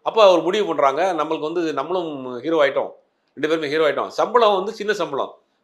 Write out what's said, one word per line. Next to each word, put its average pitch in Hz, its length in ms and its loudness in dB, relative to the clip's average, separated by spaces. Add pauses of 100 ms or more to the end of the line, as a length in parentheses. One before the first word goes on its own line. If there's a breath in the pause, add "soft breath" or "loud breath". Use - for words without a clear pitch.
அப்ப 214 200 0
அவர் 180 200 8
முடிவு 190 240 0
பண்றாங்க, 147 460 2
"நம்மளுக்கு 156 400 -4
வந்து 165 200 -2
நம்மளும் 139 680 -6
ஹீரோ 160 160 -2
ஆயிட்டோம், 139 360 2 (420)
ரெண்டு 147 140 -4
பேருமே 160 200 -2
ஹீரோ 156 220 0
ஆயிட்டோம், 127 160 -2
சம்பளம் 208 480 2
வந்து 196 180 -2
சின்ன 208 220 -4
சம்பளம், 143 440 -6 (260)